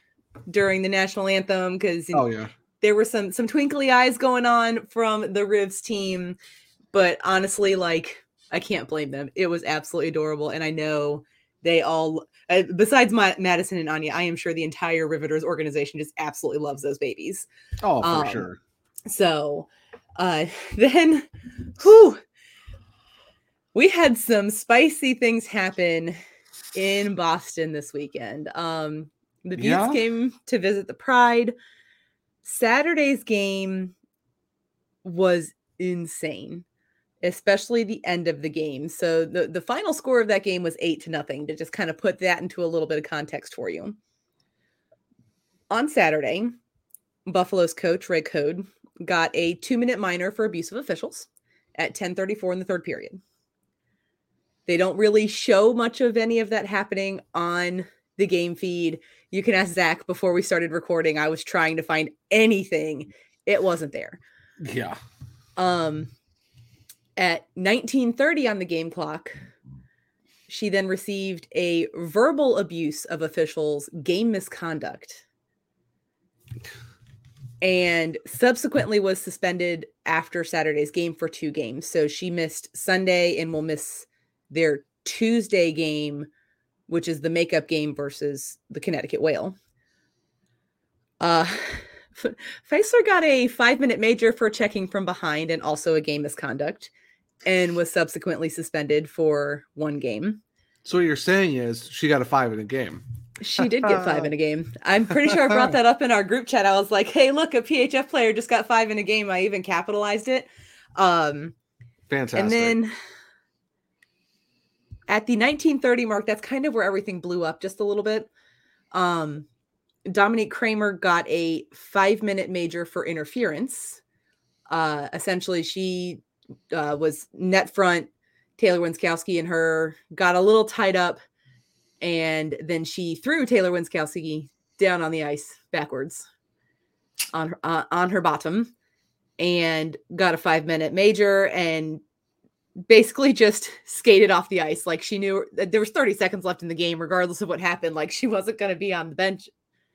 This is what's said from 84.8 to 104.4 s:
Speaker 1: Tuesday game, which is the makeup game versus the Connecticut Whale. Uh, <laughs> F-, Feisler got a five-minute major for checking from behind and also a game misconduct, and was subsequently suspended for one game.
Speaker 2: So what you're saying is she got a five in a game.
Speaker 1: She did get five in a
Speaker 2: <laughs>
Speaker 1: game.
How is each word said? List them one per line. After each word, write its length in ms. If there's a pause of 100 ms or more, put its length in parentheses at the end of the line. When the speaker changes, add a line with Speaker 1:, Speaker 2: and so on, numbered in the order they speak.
Speaker 1:
Tuesday 680
game, 540 (600)
which 220
is 120
the 100
makeup 380
game 260
versus 640 (120)
the 100
Connecticut 420
Whale. 340 (1600)
Uh, 260 (380)
<laughs> 400
F-, 100 (360)
Feisler 340
got 200
a 240
five-minute 520
major 320
for 180
checking 380
from 160
behind 460
and 120
also 320
a 60
game 220
misconduct, 680 (540)
and 320
was 160
subsequently 560
suspended 640
for 540 (100)
one 240
game. 440 (420)
Speaker 2:
So 140
what 60
you're 120
saying 400
is 340
she 180
got 140
a 20
five 280
in 80
a 40
game. 400 (380)
Speaker 1:
She 260
did 140
get 220
five 200
in 80
a 40
Speaker 2:
<laughs> 20
Speaker 1:
game. 340 (100)